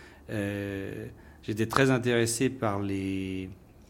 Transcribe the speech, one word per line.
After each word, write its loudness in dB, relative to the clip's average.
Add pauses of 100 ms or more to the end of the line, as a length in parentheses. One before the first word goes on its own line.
(300)
Euh, -6 (360)
j'étais -2
très 6
intéressé 4
par -2
les, -4 (400)